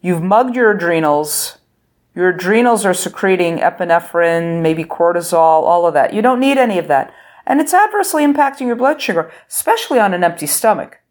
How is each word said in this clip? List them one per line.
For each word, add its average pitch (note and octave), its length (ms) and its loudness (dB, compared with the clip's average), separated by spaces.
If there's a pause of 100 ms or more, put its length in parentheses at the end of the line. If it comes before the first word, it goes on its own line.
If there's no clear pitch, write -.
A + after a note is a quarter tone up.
You've F3+ 220 -2
mugged A3+ 320 2
your A#3 160 2
adrenals. D#3+ 880 -2 (560)
Your F3+ 140 0
adrenals G#3+ 560 0
are F#3 100 2
secreting F3 640 -2
epinephrine, E3+ 1040 0
maybe D#3+ 220 -2
cortisol, E3+ 500 -2 (300)
all F3 220 2
of D#3+ 80 0
that. C#3+ 200 2
You G#3+ 80 -2
don't B3 160 2
need C4+ 180 2
any A#3 220 0
of E3+ 80 -4
that. C#3 260 0 (320)
And C#4+ 160 0
it's D4 140 -2
adversely G4+ 500 2
impacting C#4+ 440 0
your A#3 80 -2
blood C4+ 260 -2
sugar, E3 300 -4 (160)
especially - 500 -2
on G3+ 160 2
an F3+ 80 -2
empty E3 240 -2
stomach. - 540 -2 (100)